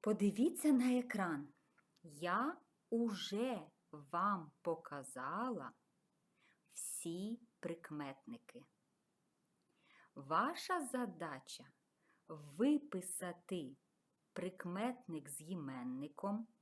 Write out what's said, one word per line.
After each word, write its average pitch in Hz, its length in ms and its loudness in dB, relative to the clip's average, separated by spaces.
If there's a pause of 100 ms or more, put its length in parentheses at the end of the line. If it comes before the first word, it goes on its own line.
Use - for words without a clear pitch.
Подивіться 226 680 6
на 247 280 6
екран. 185 540 0 (500)
Я 175 540 0 (320)
уже 220 840 0 (200)
вам 170 600 0 (100)
показала 160 1120 -4 (920)
всі 190 760 -2 (180)
прикметники. 165 1040 -8 (1500)
Ваша 247 720 0
задача — 165 840 -6 (560)
виписати 170 1500 -2 (560)
прикметник 180 960 -4
з - 120 -6
іменником 151 1040 -4 (140)